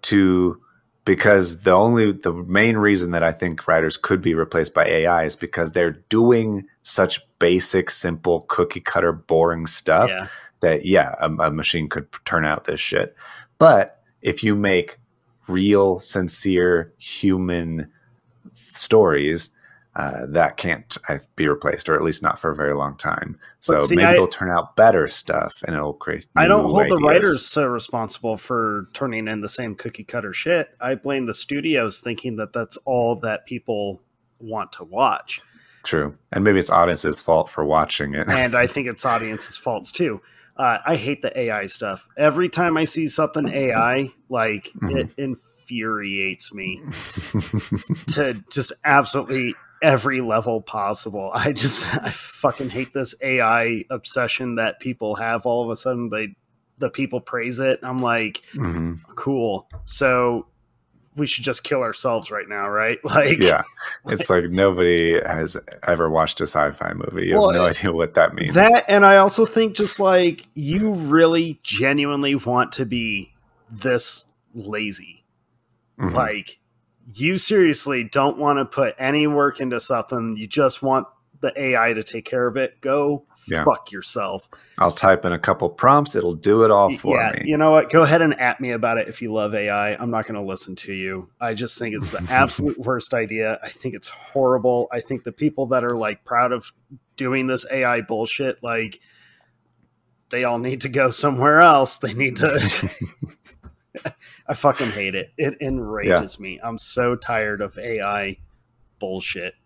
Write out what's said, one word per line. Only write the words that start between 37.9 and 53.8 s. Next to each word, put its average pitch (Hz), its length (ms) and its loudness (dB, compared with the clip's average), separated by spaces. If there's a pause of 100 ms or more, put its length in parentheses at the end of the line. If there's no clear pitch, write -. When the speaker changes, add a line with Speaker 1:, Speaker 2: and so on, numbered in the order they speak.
Speaker 1:
it. 76 140 -6
<laughs> - 0 -
Speaker 2:
And 127 260 0
I 120 140 2
think 127 180 -6
it's 117 180 -10
audience's 113 520 -4
faults 110 340 -6
too. 120 300 -4 (360)
Uh, 120 300 0
I 160 100 2
hate 131 260 -6
the - 160 -6
A 117 120 -2
I 104 160 -4
stuff. 98 400 -8 (100)
Every 151 320 2
time 170 280 0
I 160 80 2
see 156 240 -4
something 147 400 -2
A 135 240 -2
I, 123 380 0 (180)
like, 110 420 -2 (100)
Speaker 1:
Mm-hmm. 104 180 -2
Speaker 2:
it 113 180 -4
infuriates 107 1400 -6
me 95 320 -10
Speaker 1:
<laughs> - 1300 -8
Speaker 2:
to 127 360 -2
just 131 220 -6 (120)
absolutely 131 680 0 (260)
every 131 400 2
level 113 400 0
possible. 101 720 -6
I 127 200 0
just, 127 340 0 (160)
I - 80 -6
fucking - 600 -4
hate 127 220 -8
this 131 300 -6
A 131 180 0
I 113 500 2